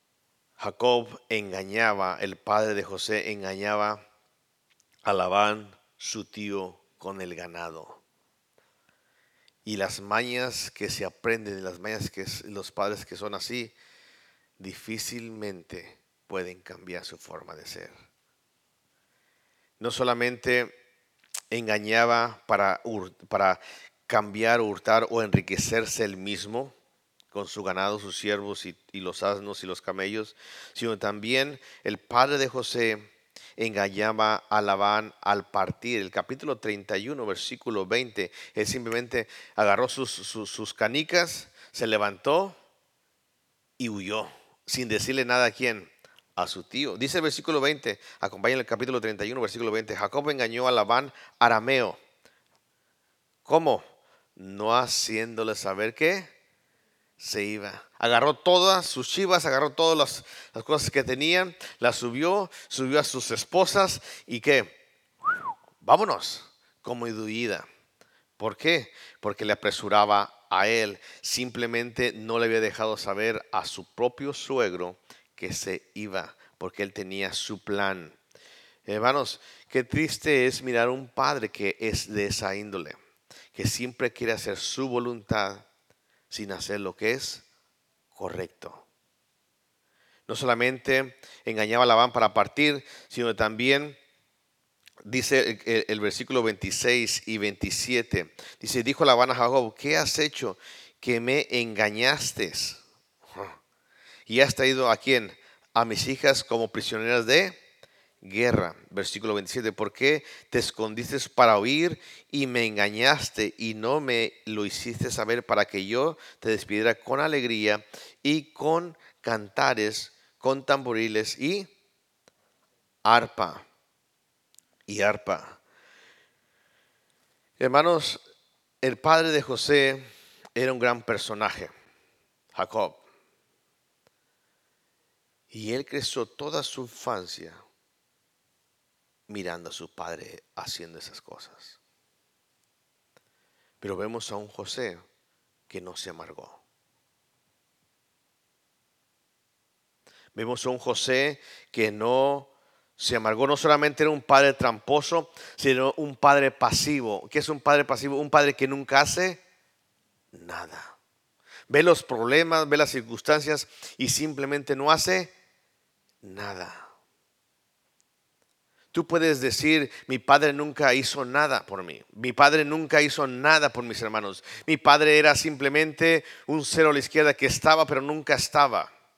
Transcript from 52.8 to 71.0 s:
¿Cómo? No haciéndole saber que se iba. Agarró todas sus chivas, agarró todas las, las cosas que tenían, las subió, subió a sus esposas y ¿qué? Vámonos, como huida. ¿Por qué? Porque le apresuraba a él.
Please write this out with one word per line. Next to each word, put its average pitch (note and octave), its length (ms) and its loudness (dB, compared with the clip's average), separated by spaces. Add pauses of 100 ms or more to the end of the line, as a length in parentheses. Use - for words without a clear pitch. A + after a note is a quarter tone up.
¿Cómo? D3 400 2 (520)
No G2+ 420 -2
haciéndole A2+ 760 -2
saber G2 400 -4
que F3+ 420 -2 (800)
se - 260 -6
iba. G2+ 400 -8 (140)
Agarró A#2+ 380 4
todas F3+ 500 4
sus - 240 -6
chivas, F3+ 380 2
agarró C#3 260 2
todas E3 240 2
las, C3+ 260 0 (300)
las A2+ 100 -12
cosas D3 280 0
que C3+ 120 2
tenían, D#3+ 540 0 (220)
las A#2+ 160 2
subió, E3 560 -2 (160)
subió C3+ 320 0
a C#3+ 40 2
sus - 280 -6
esposas F#3 720 0 (240)
y A#2+ 120 -8
¿qué? C3 320 2 (1080)
Vámonos, D#3 640 2 (380)
como A#2+ 220 -8
huida. A2 640 -4 (720)
¿Por G#2 180 -6
qué? D#3 380 0 (260)
Porque G#2 260 -6
le G#2 80 2
apresuraba G#2 1000 2
a G2 160 2
él. A2 320 0 (220)